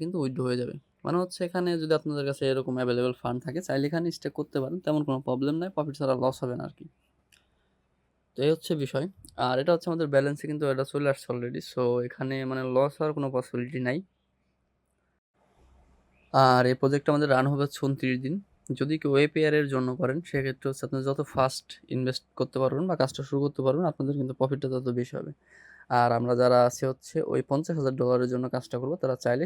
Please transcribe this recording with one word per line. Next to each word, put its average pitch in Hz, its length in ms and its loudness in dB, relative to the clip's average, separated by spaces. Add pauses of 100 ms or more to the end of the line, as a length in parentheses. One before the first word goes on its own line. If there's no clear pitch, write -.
কিন্তু 175 220 -4
উইথড্র 131 240 -2
হয়ে 123 140 0
যাবে। 123 140 -6 (300)
মানে 170 180 0
হচ্ছে 180 260 -8
এখানে 180 220 0 (120)
যদি 156 160 2
আপনাদের 147 300 -2
কাছে 139 220 -4
এরকম 131 280 -2
অ্যাভেলেবল 123 340 2 (100)
ফান্ড 123 220 -2
থাকে, 151 240 -6
চাইলে 139 200 0
এখানে 165 180 -2 (100)
স্টেক - 220 -8
করতে 147 240 -4
পারেন, 156 220 -4
তেমন 151 240 2
কোনো 135 180 0
প্রবলেম 135 340 0
নাই, 185 140 -4
প্রফিট 147 240 -4
ছাড়া 135 240 2
লস 127 200 0
হবে 123 180 -4
না - 80 -8
আর - 100 -14
কি। - 80 -18 (1500)
তো - 120 -10
এই 151 80 4
হচ্ছে 160 180 -4 (120)
বিষয়। 135 220 -4 (400)
আর 127 160 2
এটা 165 120 0
হচ্ছে 170 160 -2
আমাদের 165 240 -2
ব্যালেন্সে 143 360 2
কিন্তু 151 220 -4
এটা 131 200 0
চলে 143 200 0
আসছে - 200 -6
already। 123 280 -6 (120)
So 127 100 -2 (240)
এখানে 135 280 -6 (160)
মানে 131 120 -4 (140)
লস 139 220 4
হওয়ার 151 180 0
কোনো 139 180 -2
পসিবিলিটি 127 540 -4
নাই। 139 100 0 (2250)
আর 127 380 8
এই 127 100 4
প্রজেক্ট 139 320 2
আমাদের 147 220 2
রান 131 160 4
হবে 139 160 0
হচ্ছে - 200 -10
ঊনত্রিশ 135 300 0 (100)
দিন। 147 80 -4 (440)
যদি 143 240 -2
কেউ 143 100 2 (120)
এপিআর 151 360 2
এর 147 140 2
জন্য 127 140 0 (120)
করেন, 131 180 0 (100)
সেক্ষেত্রে 135 420 -4
হচ্ছে 135 160 -8
আপনারা 135 220 -4
যত 139 120 -2 (140)
ফাস্ট 131 320 0 (280)
ইনভেস্ট 127 300 -2 (140)
করতে 131 240 -2
পারবেন 135 280 0
বা 170 100 0
কাজটা 135 280 0
শুরু 139 160 0
করতে 147 220 -2
পারবেন, 143 240 2
আপনাদের 139 300 -2
কিন্তু 131 180 -2
প্রফিটটা 135 360 0
তত 127 120 -2 (140)
বেশি 120 180 -6
হবে। - 140 -8 (680)
আর 120 180 4
আমরা 120 220 2
যারা 123 180 8 (100)
আছে - 220 -2
হচ্ছে - 260 -8 (160)
ওই 131 80 2 (100)
পঞ্চাশ 160 300 -2
হাজার 131 200 0
ডলারের 123 320 2
জন্য 127 120 -2 (100)
কাজটা 127 260 -6
করবো, 139 220 -4
তারা 131 120 0 (100)
চাইলে 127 220 2